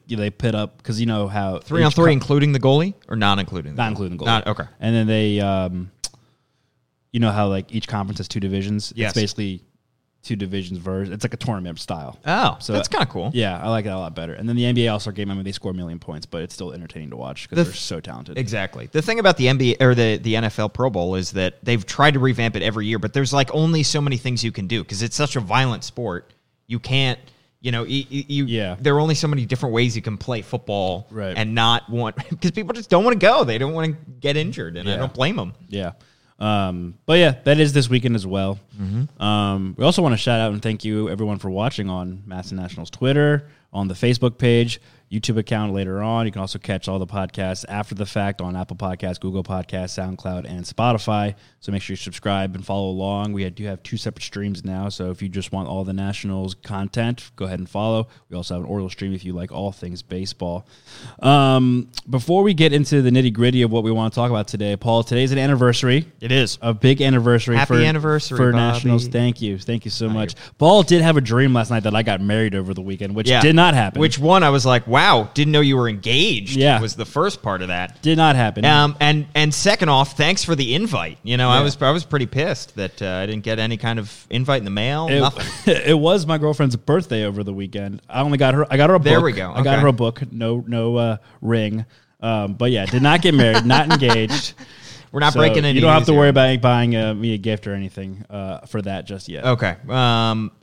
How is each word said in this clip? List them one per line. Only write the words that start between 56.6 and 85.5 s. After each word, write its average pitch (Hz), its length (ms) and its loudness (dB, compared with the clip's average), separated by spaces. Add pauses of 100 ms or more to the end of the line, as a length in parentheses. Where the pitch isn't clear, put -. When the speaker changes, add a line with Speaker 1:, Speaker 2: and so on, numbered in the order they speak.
Speaker 1:
content, 113 720 -6
go - 100 -10
ahead 92 140 -8
and 90 100 -10
follow. 110 380 -2 (220)
We 87 80 -12
also 87 180 -10
have 90 80 -6
an - 60 -10
Orioles 95 240 -6
stream 98 200 -8
if 92 120 -10
you 90 80 -8
like 87 180 -10
all 98 220 -6
things 87 280 -14
baseball. 92 640 -8 (540)
Um, 131 720 4 (200)
before 156 340 0
we 202 100 4
get 156 200 4
into 147 280 4
the 123 80 4
nitty-gritty 123 520 4
of 117 100 2
what 113 120 0
we 113 80 0
wanna 110 200 0
talk 120 180 0
about 107 180 -2
today, 101 280 -4
Paul, 117 280 2
today's 127 280 0
an 135 60 0
anniversary. 131 720 2 (120)
Speaker 2:
It 117 120 -4
is. 127 300 2
Speaker 1:
A 117 120 0
big 131 280 4
anniversary 120 560 4
Speaker 2:
Happy 139 180 2
Speaker 1:
for, - 60 6
Speaker 2:
anniversary, 151 560 0
Speaker 1:
for 123 140 4
Speaker 2:
Bobby. 120 100 4
Speaker 1:
Nationals. 120 460 2
Thank 120 340 0
you. 101 160 -4
Thank 113 280 -6
you 110 60 -8
so - 160 -4
Speaker 2:
Thank 110 100 -2
Speaker 1:
much. 104 160 -4
Speaker 2:
you. - 60 -20 (180)
Speaker 1:
Paul 180 260 8
did 170 180 6
have 160 160 4
a 143 40 2
dream 127 320 2
last 113 160 2
night 113 140 0
that 104 120 0
I 113 80 2
got 101 180 0
married 104 340 0
over 95 180 -4
the 92 80 -8
weekend, 95 340 -8
which 110 140 0
Speaker 2:
Yeah. 123 120 6
Speaker 1:
did 156 140 6
not 170 180 8
happen. 110 260 2
Speaker 2:
Which 156 180 2
one, 170 260 6
I 151 60 6
was 135 160 2
like, 123 220 4
"Wow, 131 460 4
didn't 151 180 2
know 147 100 6
you 139 160 4
were 120 120 2
engaged," 120 680 0
Speaker 1:
Yeah. 135 220 6
Speaker 2:
was 110 160 -4
the 113 100 -6
first 190 380 -2
part 95 180 -4
of 92 60 -8
that. 90 340 -6
Speaker 1:
Did 160 160 4
not 160 180 6
happen. 110 300 2
Speaker 2:
Um, 147 340 6
and, 147 260 2 (100)
and 151 180 2
second 185 360 2
off, 139 280 4
thanks 165 260 0
for 165 120 0
the 127 180 -2
invite. 135 500 -4
You 120 140 0
know, 127 120 4
I 123 80 6
Speaker 1:
Yeah. 139 60 4
Speaker 2:
was, 143 180 -2
I 135 100 4
was 165 140 0
pretty 135 200 -2
pissed 139 500 -4
that, - 260 -6
uh, 101 60 -4 (140)
I 98 40 -4
didn't 107 180 -6
get 110 160 -4
any 113 180 -2
kind 113 220 -4
of - 300 -12
invite 131 300 0
in 104 60 -6
the 98 60 -6
mail, 135 380 -2
Speaker 1:
It, 139 100 2
Speaker 2:
nothing. - 260 0 (200)